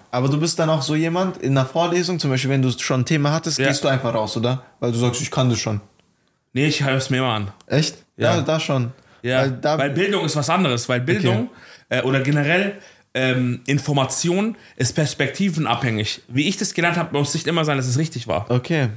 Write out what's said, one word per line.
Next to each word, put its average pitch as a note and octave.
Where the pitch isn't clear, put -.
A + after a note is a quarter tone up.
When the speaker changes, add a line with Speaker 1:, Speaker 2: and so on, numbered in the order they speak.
Speaker 1:
Aber B2+
du D3
bist E3
dann D#3+
auch D#3+
so D3
jemand, E3+
in C3+
einer C3
Vorlesung, F3
zum D3+
Beispiel, C3
wenn C3+
du C3
schon C3
ein B2
Thema D3
hattest, D#3+
Speaker 2:
Ja. C3+
Speaker 1:
gehst -
du D3+
einfach B2+
raus, G#2+
oder? B2
Weil A#2+
du A#2
sagst, A#2+
ich -
kann C3
das A2+
schon. G#2
Speaker 2:
Nee, C3+
ich D3
hör's C3+
mir C3
immer C3
an. G2+
Speaker 1:
Echt? D3+
Speaker 2:
Ja. A2+
Speaker 1:
Da, E3
da D#3
schon. B2+
Speaker 2:
Ja, B2+
Speaker 1:
Weil C#3
da D3
Speaker 2:
weil C#3
Bildung F3+
ist D3
was C#3+
anderes, D#3
weil B2
Speaker 1:
Okay. C3
Speaker 2:
Bildung, F#3+
äh, B2
oder C3
generell D3+
ähm, B2+
Information D3+
ist -
perspektivenabhängig. C#3
Wie C#3
ich F#3+
das -
gelernt E3+
habe, E3
muss C#3+
nicht D#3+
immer D#3+
sein, D3+
dass C3
es B2+
richtig C#3
war. F#2+
Speaker 1:
Okay, B2